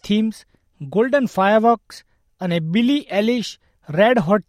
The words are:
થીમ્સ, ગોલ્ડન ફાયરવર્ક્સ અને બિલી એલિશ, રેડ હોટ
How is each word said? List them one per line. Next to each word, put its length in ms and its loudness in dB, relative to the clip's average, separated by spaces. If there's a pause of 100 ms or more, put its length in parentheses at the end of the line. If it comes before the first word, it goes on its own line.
થીમ્સ, 420 -2 (360)
ગોલ્ડન 440 -2
ફાયરવર્ક્સ 800 0 (360)
અને 200 -4
બિલી 520 -2
એલિશ, 480 -2 (300)
રેડ 300 2
હોટ 300 0